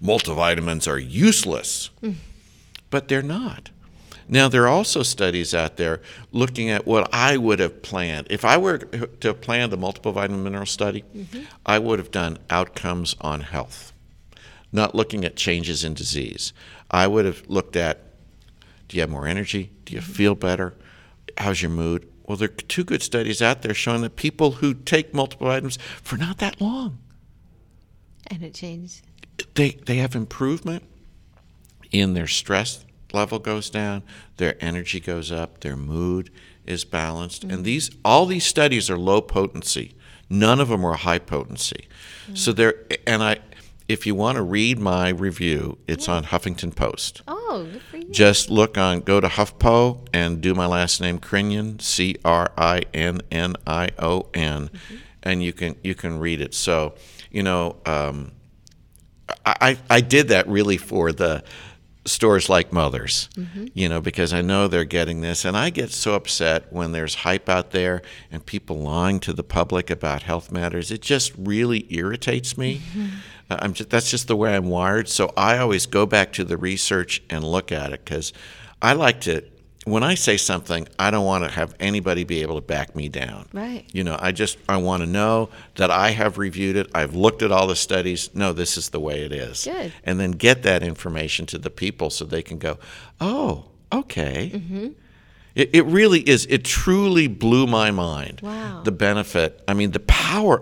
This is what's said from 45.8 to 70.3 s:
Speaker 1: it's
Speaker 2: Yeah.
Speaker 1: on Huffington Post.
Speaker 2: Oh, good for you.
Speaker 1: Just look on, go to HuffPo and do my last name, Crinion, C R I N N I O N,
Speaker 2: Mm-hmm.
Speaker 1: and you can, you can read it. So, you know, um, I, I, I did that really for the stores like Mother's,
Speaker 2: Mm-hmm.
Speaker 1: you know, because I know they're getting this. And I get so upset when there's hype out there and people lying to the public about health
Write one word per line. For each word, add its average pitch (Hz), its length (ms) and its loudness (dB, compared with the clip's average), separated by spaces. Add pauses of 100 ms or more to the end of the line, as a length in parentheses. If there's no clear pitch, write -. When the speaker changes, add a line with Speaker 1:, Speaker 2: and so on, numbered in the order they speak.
Speaker 1:
it's 82 220 -4
Speaker 2:
Yeah. 90 60 0
Speaker 1:
on 82 100 0
Huffington 87 500 -4
Post. - 540 -4
Speaker 2:
Oh, 320 440 -6
good 240 100 -16
for - 160 -18
you. 339 120 -12
Speaker 1:
Just 104 400 6
look 110 260 4
on, 92 240 2
go 98 200 4
to 95 80 2
HuffPo 120 840 2
and 85 280 0
do 92 140 2
my 90 120 2
last 87 340 0
name, 87 200 -2
Crinion, 104 600 -2
C - 440 0
R 85 340 4
I 85 240 2 (100)
N 87 280 0 (100)
N 87 240 -2 (120)
I 85 240 -2 (100)
O 87 340 0
N, 76 340 -2
Speaker 2:
Mm-hmm. - 260 -18 (280)
Speaker 1:
and 92 220 -2
you 87 80 -2
can, 85 320 -6
you 92 100 -4
can 82 240 -6
read 82 220 -2
it. 71 140 -6
So, 80 400 0 (360)
you 101 140 -4
know, 90 320 0 (100)
um, 71 460 -4 (1120)
I, - 160 2
I, 127 180 4 (120)
I 120 100 10
did 131 280 6
that 95 200 6
really 101 280 4
for 85 360 0
the 78 300 0 (640)
stores 104 440 4
like 87 240 4
Mother's, 67 640 0
Speaker 2:
Mm-hmm. 180 380 -10
Speaker 1:
you 92 140 0
know, 82 120 -2
because 82 320 -2
I 87 80 0
know 98 280 2
they're 85 160 2
getting 82 380 -2
this. 87 220 -4
And 95 120 0
I 139 140 0
get 139 200 -4
so - 240 -2
upset 82 580 0
when 85 200 -4
there's 80 240 -4
hype 92 320 -2
out 92 240 0
there 90 300 0 (280)
and 78 160 -12
people 85 320 -8
lying 85 420 0
to - 120 -6
the 85 100 -4
public 87 480 0
about 73 320 -4
health 85 300 -6